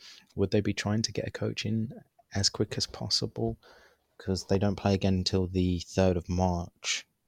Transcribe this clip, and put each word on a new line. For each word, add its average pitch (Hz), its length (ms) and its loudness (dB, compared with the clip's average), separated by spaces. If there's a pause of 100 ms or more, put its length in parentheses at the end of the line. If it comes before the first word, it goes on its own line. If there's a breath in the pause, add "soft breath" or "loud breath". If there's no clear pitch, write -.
(360 loud breath)
Would 98 160 0
they 107 100 4
be 101 120 0
trying 107 300 0
to - 80 -4
get 113 160 -4
a 110 40 -6
coach 110 340 -6
in 110 260 -2 (420)
as 101 160 0
quick - 280 -2
as 101 100 -4
possible? 113 720 -4 (600 soft breath)
'Cause 92 300 -4
they 98 120 2
don't 101 180 2
play 101 160 2
again 95 220 2
until 92 320 2
the 90 320 2
third 92 380 2
of 82 120 -6
March. 87 760 -2 (220)